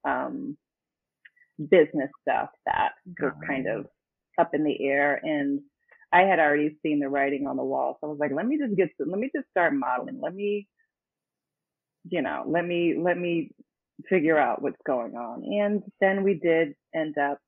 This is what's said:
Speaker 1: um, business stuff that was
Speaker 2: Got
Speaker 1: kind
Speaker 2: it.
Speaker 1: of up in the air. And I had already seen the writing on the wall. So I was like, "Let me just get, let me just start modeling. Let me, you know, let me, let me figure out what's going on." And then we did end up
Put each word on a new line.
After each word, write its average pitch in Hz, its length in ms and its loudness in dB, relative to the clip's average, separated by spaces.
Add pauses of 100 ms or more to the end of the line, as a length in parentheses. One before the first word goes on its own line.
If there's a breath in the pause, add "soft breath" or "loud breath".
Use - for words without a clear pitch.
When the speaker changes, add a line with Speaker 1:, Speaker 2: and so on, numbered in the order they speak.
Speaker 1:
um, 135 520 -4 (1120 soft breath)
business 151 400 6 (120)
stuff - 280 -2 (160)
that - 280 0 (120)
was 180 100 -16 (180)
Speaker 2:
Got 151 140 -12
Speaker 1:
kind 131 200 -4
Speaker 2:
it. 113 80 -2
Speaker 1:
of 101 100 -8 (540)
up 165 160 2
in 151 80 0
the 147 220 0
air. 139 380 2
And 143 380 -2 (500 soft breath)
I 175 120 8
had 185 160 4
already 151 440 2
seen 151 160 0
the 139 100 -2
writing 139 380 0
on 131 100 -4
the 131 60 -4
wall. 135 380 -2
So 151 60 -8
I - 20 -6
was 147 100 -10
like, 147 120 -2
"Let 160 160 -2
me 302 100 0
just 240 180 -2
get, 175 140 2 (100)
let 165 200 -4
me 269 160 -4
just 277 140 -6
start 170 240 2
modeling. 127 480 -4
Let 160 120 -6
me, 202 340 -4 (1400)
you 170 120 0
know, 76 260 -4
let 170 180 0
me, 175 320 0
let 170 200 0
me 170 340 -2 (580)
figure 160 280 4
out 123 240 2
what's - 240 -4
going 123 300 -2
on." 120 280 -10
And 208 400 0 (180)
then 196 220 2
we 196 160 2
did 160 360 2 (200)
end 156 220 -4
up 143 300 0